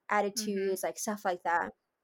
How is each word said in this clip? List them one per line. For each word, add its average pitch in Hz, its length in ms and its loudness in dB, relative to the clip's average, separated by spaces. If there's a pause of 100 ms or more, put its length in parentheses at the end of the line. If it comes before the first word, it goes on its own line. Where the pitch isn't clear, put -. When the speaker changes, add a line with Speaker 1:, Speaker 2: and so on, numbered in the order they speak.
(380)
Speaker 1:
Mm-hmm. 196 400 0
Speaker 2:
attitudes, - 60 -6
like, 170 140 -2
stuff 208 280 -4
like 185 180 0
that. 170 300 0 (300)